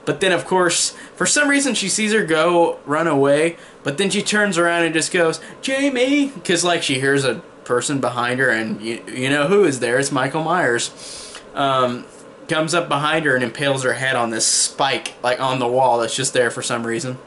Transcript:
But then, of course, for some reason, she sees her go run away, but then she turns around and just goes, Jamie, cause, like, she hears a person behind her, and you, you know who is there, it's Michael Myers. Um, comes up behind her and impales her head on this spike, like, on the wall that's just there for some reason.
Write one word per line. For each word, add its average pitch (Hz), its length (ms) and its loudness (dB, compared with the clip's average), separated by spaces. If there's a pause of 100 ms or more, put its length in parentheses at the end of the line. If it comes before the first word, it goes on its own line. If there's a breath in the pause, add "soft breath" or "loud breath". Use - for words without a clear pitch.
But 147 140 -2
then, 190 120 2
of 175 140 0
course, 180 460 0 (240 loud breath)
for - 100 -2
some 294 220 2
reason, 277 280 2
she 202 140 -2
sees 214 240 0
her 214 100 2
go 165 640 2
run 156 220 0
away, 147 500 2 (260 loud breath)
but 143 140 -4
then 196 120 0
she 196 120 -2
turns 202 360 0
around 170 260 2
and 165 100 0
just 160 180 0
goes, 165 280 2 (220 loud breath)
Jamie, 269 680 0 (140)
cause, 170 200 0
like, 175 180 2
she 135 180 -2
hears 139 240 2
a 123 120 0 (280)
person 123 360 0
behind 120 400 -2
her, 127 100 4
and 110 320 -2
you, 113 260 -6
you 127 220 -4
know 147 180 2
who 202 160 4
is 143 160 2
there, 120 200 0
it's 139 120 -2
Michael 139 320 -2
Myers. 156 960 -2 (140)
Um, 127 520 0 (420)
comes 160 260 -2
up 170 160 0
behind 151 360 0
her 139 100 2
and 127 80 2
impales 135 400 -2
her 127 100 0
head 131 220 -2
on 120 160 0
this 113 140 -2
spike, - 760 -2
like, 123 180 0
on 131 200 -2
the 123 80 0
wall 123 320 2
that's 113 160 -2
just - 180 -4
there 123 160 2
for 123 120 -6
some 120 240 -4
reason. 117 420 -4